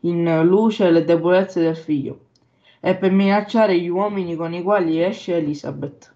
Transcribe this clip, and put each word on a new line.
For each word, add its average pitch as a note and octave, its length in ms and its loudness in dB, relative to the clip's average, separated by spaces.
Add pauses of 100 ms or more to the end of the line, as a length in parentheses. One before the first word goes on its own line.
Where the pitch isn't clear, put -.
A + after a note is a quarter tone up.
in E3+ 420 0
luce G3+ 480 4
le E3 120 4
debolezze F3 580 2
del D#3+ 140 0
figlio D3 520 -6 (520)
e F#3 160 0
per F#3+ 160 0
minacciare G3+ 640 2
gli F3 120 -2
uomini F#3 460 -4
con E3 180 -6
i F3 100 -8
quali F3 400 0
esce F#3 340 -4
Elizabeth. C#3+ 800 -8